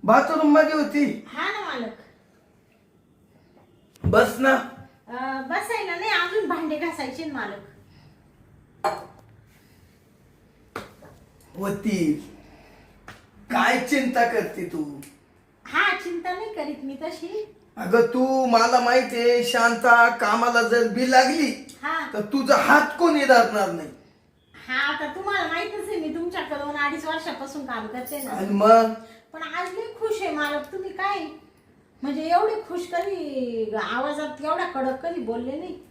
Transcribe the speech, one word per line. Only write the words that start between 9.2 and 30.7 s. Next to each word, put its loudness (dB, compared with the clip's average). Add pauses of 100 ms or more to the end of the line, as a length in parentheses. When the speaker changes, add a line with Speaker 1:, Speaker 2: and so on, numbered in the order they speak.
Speaker 1:
होती. 0 (1400)
काय 2
चिंता 2
करते -2
तू? -8 (680)
Speaker 2:
हा, 0
चिंता -6
नाही -8
करीत -8
मी -10
तशी. -10 (220)
Speaker 1:
अगं 2
तू, 2
मला 6
माहितीये, 2
शांता 6
कामाला 2
जर 2
बी 0
लागली 2
Speaker 2:
हा. -4
Speaker 1:
तर -4
तुझा 2
हात 6 (120)
कोणी 4
धरणार 4
नाही. -8 (800)
Speaker 2:
हा, -4
आता -4
तुम्हाला -4
माहितच -6
आहे, -4
मी -6
तुमच्याकडून -6
अडीच -4
वर्षापासून -8
काम -8
करते -10
ना. -8
Speaker 1:
आणि -4
मग? 6 (400)
Speaker 2:
पण -12
आज -6
लई -10
खुश -2
आहे -4
मालक. -4